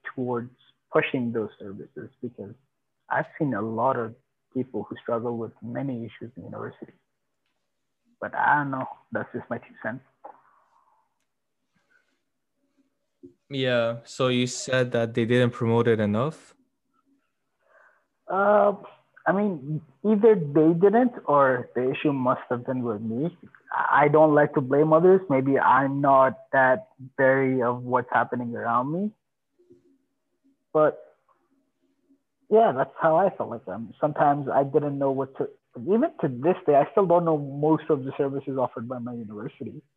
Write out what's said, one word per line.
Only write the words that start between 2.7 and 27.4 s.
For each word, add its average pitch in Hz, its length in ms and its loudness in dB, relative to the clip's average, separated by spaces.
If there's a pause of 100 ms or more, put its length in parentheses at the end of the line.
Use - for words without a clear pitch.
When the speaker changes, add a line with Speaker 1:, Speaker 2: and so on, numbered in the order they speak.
Speaker 1:
I've 135 160 -4 (120)
seen 139 160 -2
a 101 60 -4
lot 113 360 -2
of 113 180 -6 (400)
people 127 340 -6
who 123 140 -12
struggle 120 340 -6
with 113 160 -10 (100)
many 120 440 -8
issues - 300 -18
in - 80 -18
university. 110 480 -14 (1300)
But - 140 -10
I 143 220 0
don't 143 140 -4
know. 131 160 -6 (260)
That's 110 220 -6
just 117 160 -10
my 117 80 -6
two - 240 -20
cents. 117 200 -10 (3500)
Speaker 2:
Yeah. 123 540 0
So - 240 -2
you 127 180 2
said 127 460 -2
that 117 220 -2
they 117 100 0
didn't 123 280 4
promote 117 360 0
it 110 120 2
enough? 110 540 -4 (1700)
Speaker 1:
Uh, 202 440 4 (540)
I 165 60 2
mean, 160 480 -2 (240)
either 214 300 6
they 156 380 4
didn't 202 400 4 (140)
or 131 480 4
the 123 160 0
issue 143 220 -2
must 131 360 0
have 120 180 -4
been 127 160 -4
with 113 200 -4
me. 131 340 -6 (360)
I - 360 2
don't 151 260 6
like 147 200 4
to 156 60 2
blame 143 320 2
others. 185 360 6
Maybe 135 300 2
I'm 135 420 2
not 135 380 4 (140)
that 131 360 2 (300)
wary 131 440 4